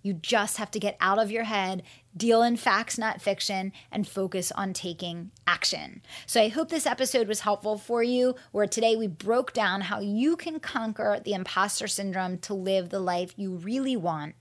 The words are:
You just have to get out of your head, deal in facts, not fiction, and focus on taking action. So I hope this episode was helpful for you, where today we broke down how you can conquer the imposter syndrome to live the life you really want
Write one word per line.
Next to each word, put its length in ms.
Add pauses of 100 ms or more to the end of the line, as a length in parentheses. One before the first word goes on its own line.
You 140
just 420
have 140
to 100
get 180
out 180
of 140
your 140
head, 380 (340)
deal 260
in 140
facts, 400
not 240
fiction, 500 (180)
and 160
focus 460
on 220
taking 580 (160)
action. 540 (240)
So 160
I 80
hope 180
this 180
episode 440
was 100
helpful 380
for 260
you, 320 (160)
where 160
today 300
we 100
broke 460
down 260
how 220
you 340
can 240
conquer 640
the 80
imposter 560
syndrome 520
to 140
live 360
the 100
life 380
you 140
really 440
want 460